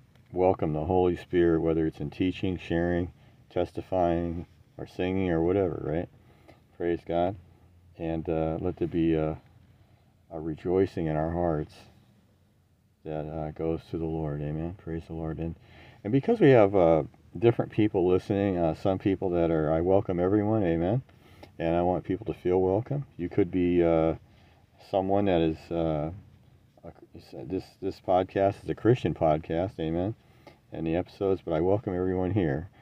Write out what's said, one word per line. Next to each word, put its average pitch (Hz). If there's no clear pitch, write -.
welcome 92
the 78
Holy 90
Spirit, 85
whether 80
it's 80
in 73
teaching, 92
sharing, 87
testifying, 85
or 76
singing, 92
or 82
whatever, 90
right? 80
Praise 87
God. 85
And, 82
uh, 80
let 87
there 87
be 82
a, 78
a 82
rejoicing 87
in 78
our 80
hearts 82
that, 78
uh, 78
goes 80
to 87
the 82
Lord, 78
amen. 78
Praise 82
the 85
Lord. 80
And, 82
and 104
because 220
we 151
have, 104
uh, 82
different 117
people 104
listening, 98
uh, 82
some 95
people 95
that 85
are, 78
I 82
welcome 95
everyone, 104
amen. 87
And 82
I 87
want 87
people 92
to 78
feel 90
welcome. 110
You 85
could 90
be, 87
uh, 80
someone 98
that 87
is, 80
uh, 80
a, 85
this, 87
this 95
podcast 98
is -
a 78
Christian 107
podcast, 82
amen, 85
and 80
the 80
episodes, 95
but 82
I 78
welcome 95
everyone 92
here. 82